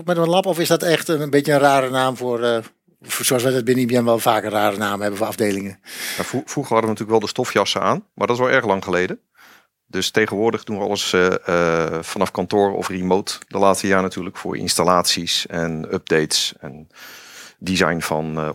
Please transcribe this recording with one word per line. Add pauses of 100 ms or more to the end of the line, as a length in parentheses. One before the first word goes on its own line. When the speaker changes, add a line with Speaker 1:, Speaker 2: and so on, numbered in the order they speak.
Speaker 1:
met
een
lab?
Of
is
dat
echt
een,
een
beetje
een
rare
naam
voor,
eh, (380)
voor,
zoals
wij
dat
binnen
I
B (100)
M
wel
vaker
rare
namen
hebben
voor
afdelingen? (380)
Speaker 2:
Ja,
vro-,
vroeger
hadden
we
natuurlijk
wel
de
stofjassen
aan,
maar
dat
is
wel
erg
lang
geleden. (680)
Dus
tegenwoordig
doen
we
alles,
eh, (100)
eh,
vanaf
kantoor
of
remote. (100)
De
laatste
jaar
natuurlijk
voor
installaties
en
updates
en (720)
design
van,
eh,